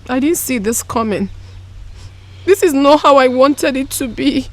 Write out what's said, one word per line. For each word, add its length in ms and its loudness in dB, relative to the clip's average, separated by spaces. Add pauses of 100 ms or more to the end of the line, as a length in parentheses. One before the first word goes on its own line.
I 120 -2
didn't 180 0
see 200 -4
this 240 -4
coming. 480 -4 (1120)
This 180 2
is 100 2
not 300 4
how 140 6
I 120 4
wanted 480 2
it 140 -4
to 180 -6
be. 440 -2